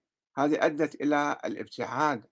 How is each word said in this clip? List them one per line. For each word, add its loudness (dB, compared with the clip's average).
هذه 2
أدت 0
إلى 0
الابتعاد -2